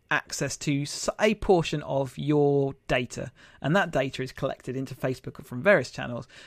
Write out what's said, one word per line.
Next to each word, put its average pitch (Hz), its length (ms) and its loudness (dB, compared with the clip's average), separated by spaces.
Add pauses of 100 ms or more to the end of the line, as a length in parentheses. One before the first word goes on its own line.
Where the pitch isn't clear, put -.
(100)
access - 460 -2
to 143 260 -2
s-, - 280 -6 (100)
a 220 140 4
portion 165 480 2
of 135 340 -4
your 143 560 4 (160)
data, - 420 -2 (300)
and 147 160 2
that 175 140 2
data 135 320 -2
is 127 100 -8
collected - 440 -6
into 131 180 -6
Facebook - 500 -6
from 127 160 -10
various 180 300 4
channels, 131 360 -8 (200)